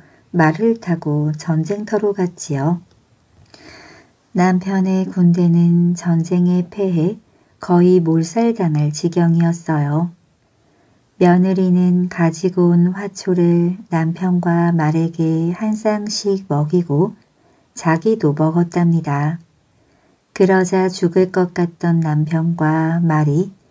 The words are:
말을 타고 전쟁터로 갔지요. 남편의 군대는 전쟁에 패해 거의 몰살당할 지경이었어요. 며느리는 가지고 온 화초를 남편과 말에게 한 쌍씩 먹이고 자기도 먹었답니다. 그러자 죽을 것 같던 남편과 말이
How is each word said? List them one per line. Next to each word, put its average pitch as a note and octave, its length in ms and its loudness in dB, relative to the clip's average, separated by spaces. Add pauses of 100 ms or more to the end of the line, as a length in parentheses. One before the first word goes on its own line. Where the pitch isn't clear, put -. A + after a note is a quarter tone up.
(300)
말을 F#3 500 0
타고 D3+ 520 -2
전쟁터로 G3+ 800 -4
갔지요. F3 680 -4 (1500)
남편의 F#3 760 0
군대는 F3 920 2
전쟁에 F3 720 0
패해 F#3+ 480 -2 (400)
거의 F3+ 400 4
몰살당할 E3 960 0
지경이었어요. E3+ 1200 0 (1080)
며느리는 F3+ 920 2
가지고 F3 580 0
온 F3 200 4
화초를 F3+ 920 0 (100)
남편과 E3+ 840 0
말에게 D#3+ 800 0
한 G#3+ 240 -4
쌍씩 G#3 720 -4
먹이고 D3+ 720 0 (560)
자기도 E3 600 0
먹었답니다. D#3+ 1040 0 (960)
그러자 F#3 560 2
죽을 F#3 420 0
것 F3+ 220 -2
같던 E3+ 460 0
남편과 D#3+ 1000 0
말이 D#3 520 0 (180)